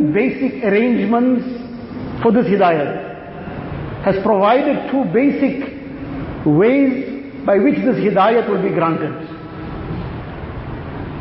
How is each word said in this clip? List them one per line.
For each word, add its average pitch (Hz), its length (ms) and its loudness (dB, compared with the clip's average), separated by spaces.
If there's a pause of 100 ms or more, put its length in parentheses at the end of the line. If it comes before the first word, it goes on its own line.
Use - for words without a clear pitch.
(120)
basic 240 520 0
arrangements 233 800 2 (800)
for 226 100 6
this 202 140 4
hidayat. 170 580 2 (960)
Has 196 200 2
provided 240 680 4
two 262 200 2
basic 262 500 2 (840)
ways 240 580 4 (400)
by 202 140 4
which 277 260 4
this 233 120 2
hidayat 208 520 4
will 190 140 0
be 160 80 0
granted. 156 440 0 (2000)